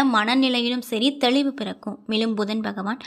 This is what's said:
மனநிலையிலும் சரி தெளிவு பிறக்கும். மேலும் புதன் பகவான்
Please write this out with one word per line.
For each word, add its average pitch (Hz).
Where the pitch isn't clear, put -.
மனநிலையிலும் 240
சரி 233
தெளிவு 269
பிறக்கும். 208
மேலும் 220
புதன் 214
பகவான் 202